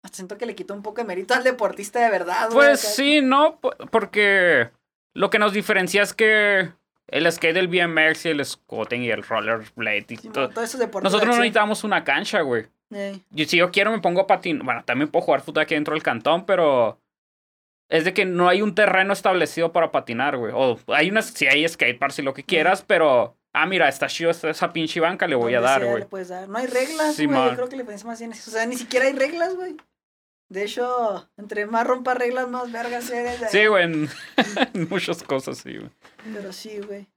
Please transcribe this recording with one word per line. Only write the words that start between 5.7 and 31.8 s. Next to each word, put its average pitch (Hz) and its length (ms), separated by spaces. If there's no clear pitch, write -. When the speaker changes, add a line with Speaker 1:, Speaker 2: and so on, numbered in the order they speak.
Speaker 2:
es 202 100
que 208 580
el 160 260
skate 165 220
del 185 140
B 175 120
M 160 300
X 156 160
y - 40
el 143 140
scooting 120 580
y 120 80
el 101 120
rollerblade 110 880
y 120 60
Speaker 1:
Sí, 220 120
Speaker 2:
todo. 139 200
Speaker 1:
no, - 60
todos 226 140
esos 254 120
deportes 202 240
de - 20
Speaker 2:
Nosotros 208 220
no 240 40
Speaker 1:
acción. 240 100
Speaker 2:
necesitamos 214 420
una 190 200
cancha, 170 380
güey. 120 240
Speaker 1:
Ey. 196 340
Speaker 2:
Y 151 120
si 175 100
yo 175 140
quiero, 196 220
me - 80
pongo 175 200
a 190 60
patinar. 180 380
Bueno, 120 200
también 135 260
puedo 170 140
jugar 139 160
fútbol 156 220
aquí 156 120
dentro 151 200
del 156 80
cantón, 151 420
pero 143 560
es 160 160
de 185 80
que 196 140
no 175 220
hay 185 140
un 208 120
terreno 196 400
establecido 170 580
para 165 180
patinar, 131 460
güey. 117 180
O 123 240
hay 151 220
unas, 220 160
sí - 200
hay 147 200
skateparks 135 520
y 156 40
lo 135 120
que 139 80
Speaker 1:
Ey. - 40
Speaker 2:
quieras, 175 400
pero, 151 500
ah, 147 120
mira, 175 220
está 135 200
chido 165 220
esa, 165 200
esa 170 220
pinche 165 280
banca, 180 260
le 156 80
voy 120 200
a 120 60
Speaker 1:
Donde 123 100
Speaker 2:
dar, 135 100
Speaker 1:
sea, 120 100
Speaker 2:
güey. 117 120
Speaker 1:
le - 60
puedes 185 200
dar. 180 200
No 208 100
hay 254 80
reglas, 302 480
Speaker 2:
Sí, 302 100
Speaker 1:
güey. 277 140
Yo 262 80
Speaker 2:
man. 247 100
Speaker 1:
creo 247 140
que 269 60
la 262 60
diferencia 208 240
más 233 120
bien 233 140
es 208 80
eso. 233 100
O 214 40
sea, 226 120
ni 254 100
siquiera 247 300
hay 277 80
reglas, 339 420
güey. 359 200
De 190 120
hecho, 226 640
entre 208 280
más 233 200